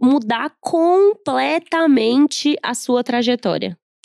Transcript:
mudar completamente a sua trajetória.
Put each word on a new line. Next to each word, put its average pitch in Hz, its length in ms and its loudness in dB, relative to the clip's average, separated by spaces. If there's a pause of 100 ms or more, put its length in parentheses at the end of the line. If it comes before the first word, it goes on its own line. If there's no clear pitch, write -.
mudar 247 520 0 (760)
completamente 285 1400 0
a 240 120 -6
sua 247 280 -2
trajetória. 226 760 -2 (280)